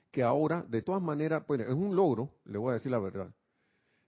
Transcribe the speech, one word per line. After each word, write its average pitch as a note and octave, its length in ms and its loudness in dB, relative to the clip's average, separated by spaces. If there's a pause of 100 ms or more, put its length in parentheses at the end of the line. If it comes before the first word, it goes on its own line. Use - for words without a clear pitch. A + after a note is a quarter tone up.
(100)
que C3+ 120 0
ahora, D3+ 460 2
de A2+ 140 -2
todas F#3+ 180 -2
maneras, D#3 460 -2
bueno, C3 180 0
es B2 60 -4
un F#3 240 0
logro, D3 400 2 (100)
le G#2 140 -6
voy A#2+ 120 0
a B2 40 2
decir A#2 160 -4
la B2 80 2
verdad, F#2+ 340 -6 (760)